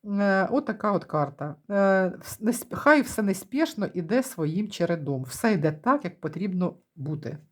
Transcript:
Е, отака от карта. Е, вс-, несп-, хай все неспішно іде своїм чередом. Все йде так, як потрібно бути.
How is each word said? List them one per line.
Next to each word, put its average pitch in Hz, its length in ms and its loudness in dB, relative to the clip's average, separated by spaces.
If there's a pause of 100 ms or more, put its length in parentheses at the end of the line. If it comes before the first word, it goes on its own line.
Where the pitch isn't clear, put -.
Е, 196 460 2
отака 214 400 -2
от 185 140 0
карта. 147 500 -4 (140)
Е, 202 40 -4 (340)
вс-, - 340 -8
несп-, - 340 -2
хай 294 260 6
все - 200 -4
неспішно 208 720 0
іде 185 300 0
своїм 170 460 -2
чередом. 151 540 -2
Все 220 300 0
йде 156 180 2
так, 262 320 0
як - 180 -10
потрібно 180 560 -2 (180)
бути. 151 420 -6 (140)